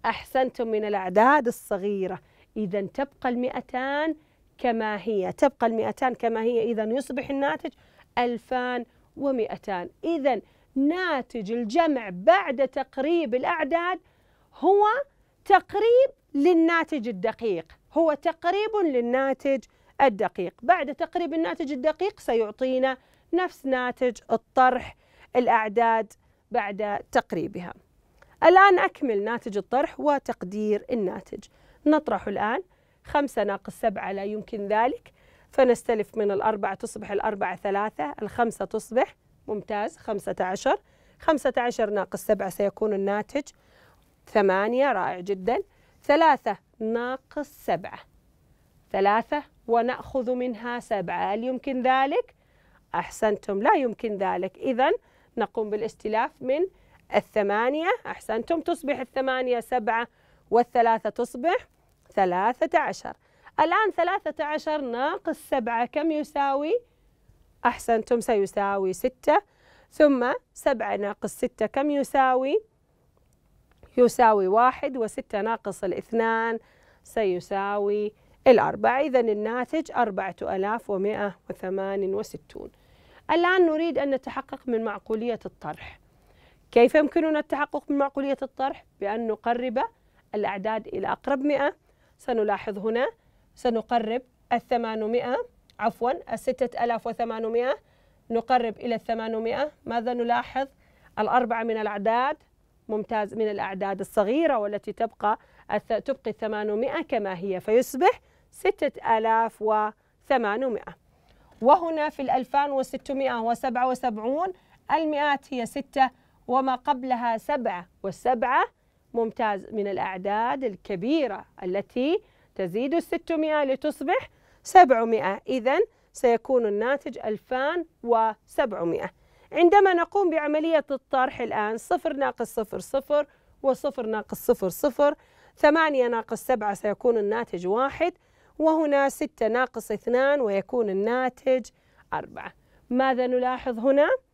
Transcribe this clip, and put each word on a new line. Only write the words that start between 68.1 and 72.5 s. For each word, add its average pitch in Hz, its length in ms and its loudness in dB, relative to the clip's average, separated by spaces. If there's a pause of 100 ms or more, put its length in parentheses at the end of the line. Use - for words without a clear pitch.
سيساوي 196 720 0
ستة، - 500 0 (480)
ثم 277 420 4 (220)
سبعة 214 420 -2
ناقص 202 340 -6
ستة - 360 -4
كم 294 240 -2
يساوي؟ 269 720 2 (1300)